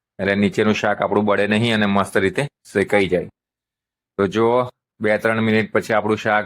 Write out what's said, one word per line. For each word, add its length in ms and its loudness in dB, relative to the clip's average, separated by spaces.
એટલે 160 0
નીચેનું 460 0
શાક 200 0
આપણું 260 0
બળે 200 2
નહીં 280 0
અને 120 0
મસ્ત 360 0
રીતે 200 0
શેકાઈ 420 0
જાય. 160 -2
તો 60 0
જુઓ, 220 2
બે 200 0
ત્રણ 260 0
મિનિટ 260 0
પછી 240 -2
આપણું 280 0
શાક 200 0